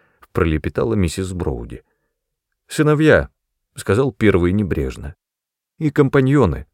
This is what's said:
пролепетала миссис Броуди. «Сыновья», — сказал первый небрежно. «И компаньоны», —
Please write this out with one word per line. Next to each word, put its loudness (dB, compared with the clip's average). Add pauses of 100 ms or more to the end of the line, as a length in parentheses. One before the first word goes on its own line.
(340)
пролепетала -2
миссис -2
Броуди. -8 (840)
«Сыновья», — 2 (460)
сказал 0
первый 2
небрежно. -4 (640)
«И -2
компаньоны», — 2